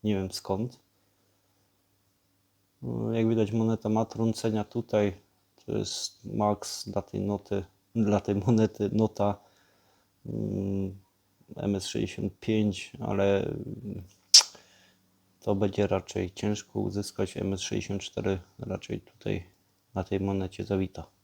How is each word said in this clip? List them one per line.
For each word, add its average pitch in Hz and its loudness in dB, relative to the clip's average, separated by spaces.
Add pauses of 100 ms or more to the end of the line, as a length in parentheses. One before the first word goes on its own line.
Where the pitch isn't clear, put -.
Nie 107 2
wiem 95 -2
skąd. 107 -4 (2000)
No, 117 -4
jak 113 4
widać, 110 2
moneta 113 2
ma 110 2
trącenia 110 0
tutaj. 104 0 (440)
To - -8
jest - -6
max 104 -2
dla 101 -2
tej 101 -6
noty, 98 -2 (300)
dla 104 4
tej 101 0
monety 104 4
nota, 104 2 (840)
mm, 98 -4 (560)
M 101 -2
S 95 -4
sześćdziesiąt 104 -4
pięć, 107 0
ale, 98 2
mm, - -8 (1400)
to 107 0
będzie 101 2
raczej 95 -2
ciężko - -4
uzyskać. 101 -4
M 98 -2
S 95 -6
sześćdziesiąt 101 -4
cztery 98 -4 (200)
raczej - -8
tutaj 95 -6 (440)
na 95 -2
tej 98 -2
monecie 98 -2
zawita. 95 -4 (180)